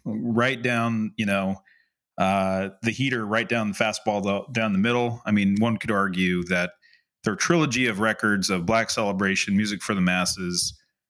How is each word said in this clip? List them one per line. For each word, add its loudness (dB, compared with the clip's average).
right -2
down, 0
you -2
know, 0
uh, 0
the 0
heater, -2
right 0
down 0
the -4
fastball, 0
the, 0
down 0
the 2
middle. 0
I -2
mean, 2
one 2
could -4
argue 0
that 0
their 0
trilogy 2
of 0
records 2
of -2
Black 2
Celebration, 0
Music 0
for -2
the 0
Masses, -2